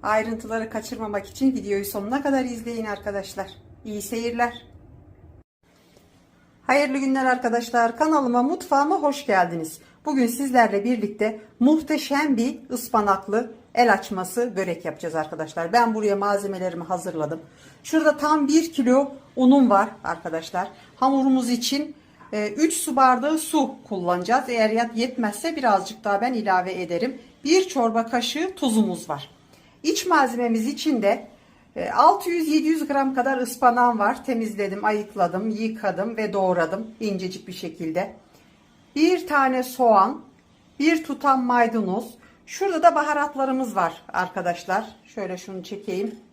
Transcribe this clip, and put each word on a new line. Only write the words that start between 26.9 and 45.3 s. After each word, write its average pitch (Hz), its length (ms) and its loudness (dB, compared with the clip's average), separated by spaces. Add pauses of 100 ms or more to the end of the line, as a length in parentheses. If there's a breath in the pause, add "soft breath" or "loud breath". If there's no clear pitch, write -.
Bir 370 240 4
çorba 226 380 0
kaşığı 311 500 -4
tuzumuz 220 540 0
var. 143 200 -8 (540 soft breath)
İç 381 220 -2
malzememiz 240 600 2
için 277 340 -2
de, 196 260 0 (480 loud breath)
e, 175 140 -6
altı 359 400 4
yüz 339 180 -2
yedi 302 200 2
yüz 311 200 0
gram 269 280 0
kadar 262 220 0
ıspanağım 247 640 2
var. 240 260 0
Temizledim, 208 600 -4
ayıkladım, 208 640 -2
yıkadım 220 680 -4
ve 214 160 -4
doğradım 185 540 0 (120)
incecik 185 480 -6
bir 180 60 -14
şekilde. 175 600 -6 (840 soft breath)
Bir 339 320 2
tane 262 360 2
soğan, 233 580 4 (580)
bir 320 240 2
tutam 269 400 2
maydanoz. 226 760 0 (280 soft breath)
Şurada 349 380 -2
da 330 120 8
baharatlarımız 285 800 -2
var 170 260 -2 (120)
arkadaşlar. 185 720 -4 (200)
Şöyle 185 320 -10